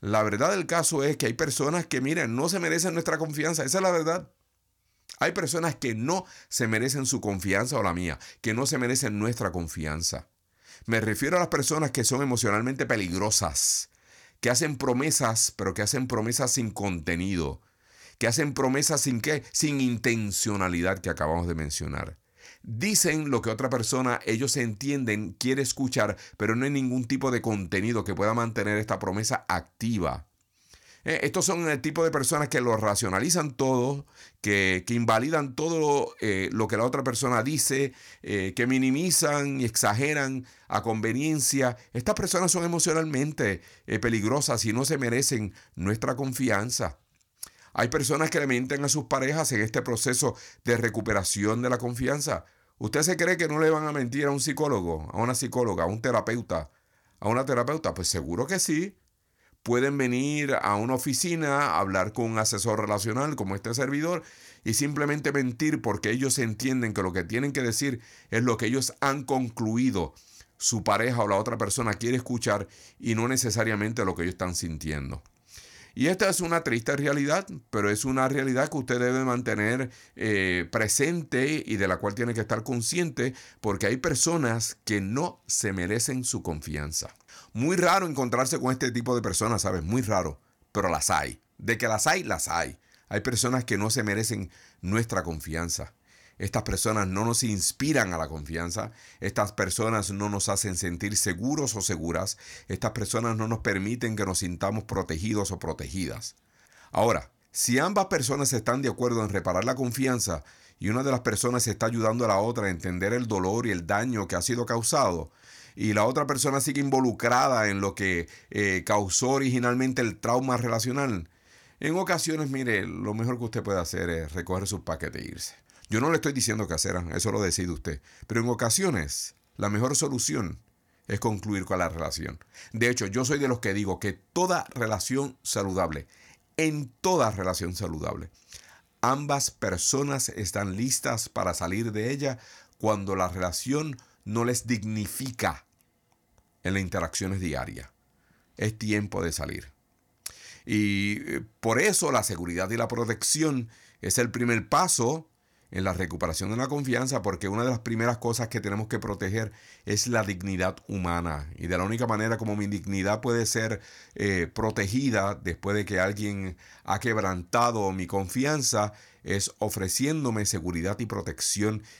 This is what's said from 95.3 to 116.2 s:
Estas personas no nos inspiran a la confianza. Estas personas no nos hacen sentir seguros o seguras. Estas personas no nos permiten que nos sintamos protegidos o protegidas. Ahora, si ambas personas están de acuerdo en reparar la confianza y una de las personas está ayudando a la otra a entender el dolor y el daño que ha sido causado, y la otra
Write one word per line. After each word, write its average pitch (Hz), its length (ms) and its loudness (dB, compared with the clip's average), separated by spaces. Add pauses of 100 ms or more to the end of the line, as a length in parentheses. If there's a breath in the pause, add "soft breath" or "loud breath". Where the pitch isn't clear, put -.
Estas 104 240 -2
personas 104 440 0
no 98 180 0
nos 117 180 2
inspiran 110 720 0
a 82 60 -2
la 78 80 -2
confianza. 82 640 -6 (300 loud breath)
Estas 104 320 -2
personas 107 580 0
no 104 180 -2
nos 101 200 -2
hacen 98 280 0
sentir 92 400 -2
seguros 120 600 0
o 98 60 -4
seguras. 82 560 -2 (300 loud breath)
Estas 92 240 -4
personas 113 440 -2
no 110 120 -2
nos 113 120 -2
permiten 110 560 -2
que 104 80 0
nos 92 140 0
sintamos 98 460 -2
protegidos 98 680 -2
o 87 60 -6
protegidas. 80 800 -6 (540 soft breath)
Ahora, 101 400 2 (220)
si 123 260 2
ambas 190 280 2
personas 139 480 0
están 120 280 0
de 131 60 2
acuerdo 117 340 0
en 104 60 0
reparar 92 360 0
la 127 100 0
confianza 123 680 0 (360 loud breath)
y 90 100 -4
una 123 140 0
de 139 100 0
las 120 80 2
personas 117 480 0
está 110 180 0
ayudando 117 380 2
a 110 40 4
la 98 100 4
otra 110 280 0
a 95 40 2
entender 90 420 -2
el 123 160 0
dolor 104 380 0
y 110 40 0
el 85 160 -2
daño 107 400 0
que - 80 -4
ha 87 80 0
sido 120 240 0
causado, 113 640 0 (460 loud breath)
y 107 160 0
la 104 140 6
otra 139 200 2